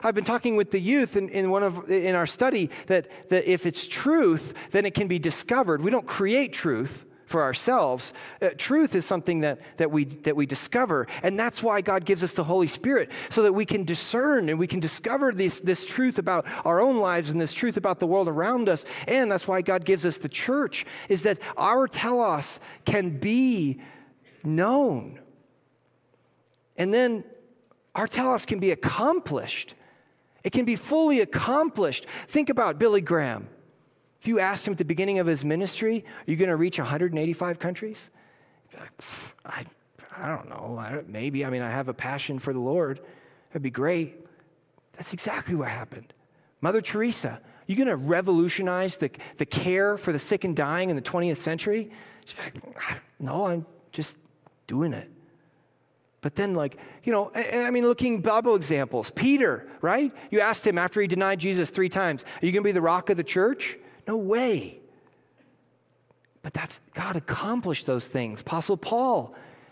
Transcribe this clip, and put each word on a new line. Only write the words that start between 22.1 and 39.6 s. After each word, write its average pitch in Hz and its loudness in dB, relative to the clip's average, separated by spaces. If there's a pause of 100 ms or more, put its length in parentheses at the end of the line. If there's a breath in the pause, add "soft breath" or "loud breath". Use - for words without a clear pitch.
can 180 0
be 202 2 (640 loud breath)
known. 175 0 (1600)
And 185 0
then 240 2 (720)
our 214 -2
telos 254 0
can 208 -2
be 190 2
accomplished. 165 -2 (720 soft breath)
It 190 -4
can 254 2
be 226 2
fully 302 4
accomplished. 214 0 (220 loud breath)
Think 294 2
about 214 2
Billy 208 6
Graham. 143 0 (720)
If - -8
you 226 2
asked 190 0
him 208 -2
at 170 -4
the 180 0
beginning 185 0
of 170 2
his 147 0
ministry, 196 -2
"Are - -8
you 165 0
gonna 175 2
reach 170 0
a 135 -2
hundred 156 -2
and 156 -2
eighty-five 170 -2
countries?" 214 -8 (580 soft breath)
He'd - -20
be - -20
like, - -20
"Pff, - -16 (140)
I, - -12 (520)